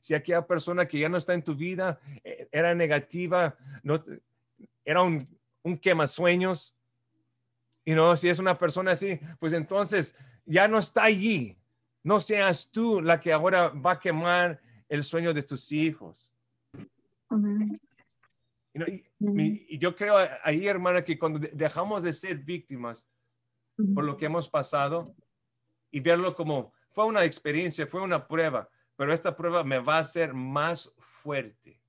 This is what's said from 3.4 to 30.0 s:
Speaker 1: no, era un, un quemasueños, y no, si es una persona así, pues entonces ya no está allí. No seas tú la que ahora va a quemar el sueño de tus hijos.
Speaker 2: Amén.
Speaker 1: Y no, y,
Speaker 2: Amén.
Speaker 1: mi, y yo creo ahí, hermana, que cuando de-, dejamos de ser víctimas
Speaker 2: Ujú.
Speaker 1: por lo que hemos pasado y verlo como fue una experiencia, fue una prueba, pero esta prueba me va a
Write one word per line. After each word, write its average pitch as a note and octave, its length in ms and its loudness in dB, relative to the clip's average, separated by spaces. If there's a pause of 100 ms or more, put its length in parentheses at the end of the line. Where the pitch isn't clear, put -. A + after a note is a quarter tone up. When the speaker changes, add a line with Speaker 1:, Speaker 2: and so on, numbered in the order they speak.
Speaker 1:
no, D#3 200 -2 (800)
era E3+ 200 2
un, D#3 240 0 (340)
un E3+ 160 -4
quemasueños, F3 960 2 (1080)
y D#3+ 80 -2
no, E3 240 6
si E3+ 120 2
es E3 100 2
una F#3 180 2
persona F3+ 360 0
así, F3+ 260 -2 (200)
pues D#3+ 140 -2
entonces F#3 600 -2 (280)
ya F#3+ 240 4
no A3 120 4
está G#3 240 2
allí. G3 520 2 (460)
No G3 180 2
seas G3 520 0
tú A3 280 0
la E3 220 4
que E3+ 100 0
ahora F3 380 4
va C#3+ 220 0
a F3 80 -2
quemar F3 600 0 (300)
el D3 140 -2
sueño E3 320 -2
de C#3+ 80 -4
tus - 280 -10
hijos. D3+ 640 -4 (960)
Speaker 2:
Amén. G#3 500 0 (920)
Speaker 1:
Y C#3+ 60 -10
no, E3+ 60 -4
y, F#3 200 -8 (160)
Speaker 2:
Amén. G#3 120 0
Speaker 1:
mi, G#3 360 0
y D3+ 100 -10
yo F3 160 0
creo G#3 200 2 (280)
ahí, D#3+ 240 0
hermana, F3+ 360 0
que D#3+ 140 -4
cuando D#3 220 -2
de-, D3+ 140 -6
dejamos E3+ 500 -2
de E3+ 100 -2
ser F#3 240 -8
víctimas C3+ 720 -12 (680)
Speaker 2:
Ujú. G3 180 2
Speaker 1:
por C#3+ 80 0
lo C#3+ 140 -4
que D3+ 80 -6
hemos D#3+ 220 -4
pasado D3 680 -2 (720)
y C#3+ 100 -6
verlo E3+ 360 2
como D3+ 380 -4 (180)
fue G#3+ 140 2
una G#3+ 180 2
experiencia, D#3 640 -2
fue F#3 140 -6
una F3 260 -2
prueba, D3+ 420 -2 (260)
pero C#3+ 180 0
esta E3 220 -2
prueba E3+ 280 0
me C3+ 160 0
va D3 160 0
a D#3+ 60 4